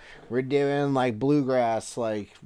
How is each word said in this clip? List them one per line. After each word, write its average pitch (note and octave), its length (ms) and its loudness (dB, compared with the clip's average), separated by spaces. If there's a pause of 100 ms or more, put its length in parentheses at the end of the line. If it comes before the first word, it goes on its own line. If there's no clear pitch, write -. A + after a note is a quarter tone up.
(280)
we're B2 140 0
doing, C#3+ 520 0
like, B2 240 0
bluegrass, B2+ 800 0
like, G#2+ 340 -4 (160)